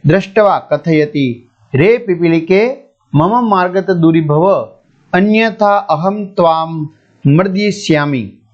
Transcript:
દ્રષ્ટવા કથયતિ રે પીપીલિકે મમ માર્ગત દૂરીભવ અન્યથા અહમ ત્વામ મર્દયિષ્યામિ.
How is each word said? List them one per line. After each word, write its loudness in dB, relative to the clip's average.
દ્રષ્ટવા 2
કથયતિ -2
રે 4
પીપીલિકે 0
મમ 2
માર્ગત 0
દૂરીભવ 2
અન્યથા 2
અહમ -2
ત્વામ 0
મર્દયિષ્યામિ. 0